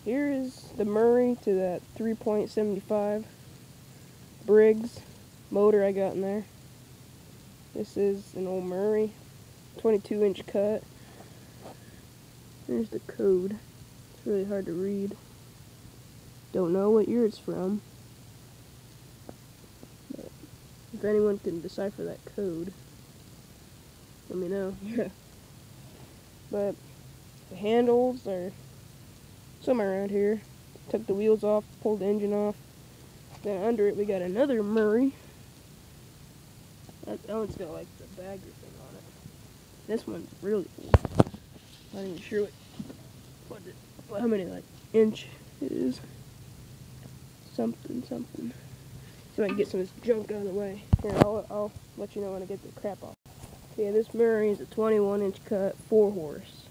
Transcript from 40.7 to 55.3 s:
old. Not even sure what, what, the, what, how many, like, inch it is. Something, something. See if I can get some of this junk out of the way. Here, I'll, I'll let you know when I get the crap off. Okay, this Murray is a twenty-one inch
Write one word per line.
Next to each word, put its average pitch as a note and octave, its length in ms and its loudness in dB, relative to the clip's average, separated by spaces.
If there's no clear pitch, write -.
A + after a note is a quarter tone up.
old. - 140 6
Not G3 100 -8
even F3+ 140 -8
sure G#3 240 -4
what, G3 100 -6
what, G3 160 -16
the, F3+ 80 -18
what, G#3 120 -6
how A#3+ 60 0
many, G#3 180 2
like, F3+ 200 -10
inch A3 340 4
it - 120 -4
is. - 280 -2
Something, A#3 540 -4
something. B3 420 -8
See - 920 -12
if - 20 2
I G3 40 0
can G3 80 -2
get G3+ 120 0
some F#3+ 120 -2
of F#3+ 100 -4
this - 160 -12
junk A3 260 0
out G#3 60 -4
of G3+ 60 -4
the F#3+ 60 -4
way. G3 320 -6
Here, G#3 160 -4
I'll, G#3 320 0
I'll G#3 220 -4
let G#3 180 -10
you G3+ 80 -6
know F#3+ 100 -6
when F#3+ 100 -8
I F3+ 40 -10
get G3 160 -10
the - 180 -18
crap G3+ 220 -8
off. - 140 -14
Okay, G3+ 180 0
this A3 220 2
Murray A3 380 4
is G3 100 0
a - 60 -8
twenty-one G#3 560 2
inch G3 220 -2